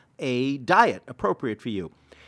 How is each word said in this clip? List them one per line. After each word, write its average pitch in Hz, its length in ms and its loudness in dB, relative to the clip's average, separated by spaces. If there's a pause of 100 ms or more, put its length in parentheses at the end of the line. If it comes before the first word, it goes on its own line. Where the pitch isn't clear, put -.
(180)
a 135 400 -2
diet 170 480 4
appropriate 127 540 -4
for - 80 -8
you. 95 240 -4 (360)